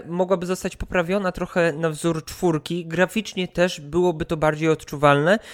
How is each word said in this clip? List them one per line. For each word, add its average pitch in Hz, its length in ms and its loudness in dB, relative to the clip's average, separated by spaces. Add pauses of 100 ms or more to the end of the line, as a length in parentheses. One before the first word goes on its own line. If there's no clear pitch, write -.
mogłaby 180 380 0
zostać 185 300 -4
poprawiona 185 560 -2
trochę 170 420 0
na 160 160 0
wzór 160 360 -2
czwórki. 170 600 -2
Graficznie 180 640 -2
też 175 340 0
byłoby 160 440 0
to 165 120 -4
bardziej 156 320 2
odczuwalne 151 720 4 (140)